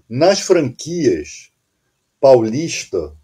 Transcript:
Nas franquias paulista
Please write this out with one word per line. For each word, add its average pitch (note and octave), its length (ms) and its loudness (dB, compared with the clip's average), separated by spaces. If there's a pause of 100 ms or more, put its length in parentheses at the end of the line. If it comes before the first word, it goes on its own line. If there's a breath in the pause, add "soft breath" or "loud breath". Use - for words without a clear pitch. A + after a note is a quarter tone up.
Nas E3 320 0
franquias D3 1120 -4 (640)
paulista A#2 1040 0